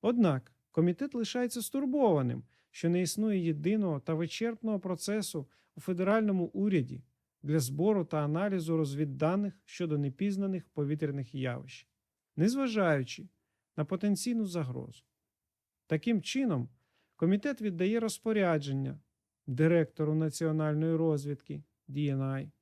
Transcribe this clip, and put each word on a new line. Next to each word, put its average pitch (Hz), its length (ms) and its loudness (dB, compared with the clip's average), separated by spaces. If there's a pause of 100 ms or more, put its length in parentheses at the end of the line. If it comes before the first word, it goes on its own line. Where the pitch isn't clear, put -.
Однак 202 520 2 (180)
комітет 175 440 2
лишається 240 460 -2
стурбованим, 208 800 2 (280)
що - 180 -2
не 175 120 2
існує 196 440 0
єдиного 165 540 0
та 160 140 -4
вичерпного 214 680 -4
процесу 180 680 -4 (280)
у - 60 -18
федеральному 190 640 2
уряді 165 580 0 (400)
для 151 160 2
збору 156 460 2
та 151 200 -2
аналізу 165 520 0
розвідданих 151 880 0
щодо 160 320 -4
непізнаних 190 720 -2
повітряних 143 680 -4
явищ, 127 520 -8 (480)
незважаючи 196 920 2 (480)
на 151 80 0
потенційну 208 600 0
загрозу. 147 580 -6 (840)
Таким 190 340 0
чином, 180 480 -2 (460)
комітет 208 460 0
віддає 202 380 0
розпорядження 160 1000 0 (480)
директору 156 680 2
національної 156 800 0
розвідки, 147 680 -2 (240)
D 139 280 -2
N 135 40 -2
I 135 320 -4 (100)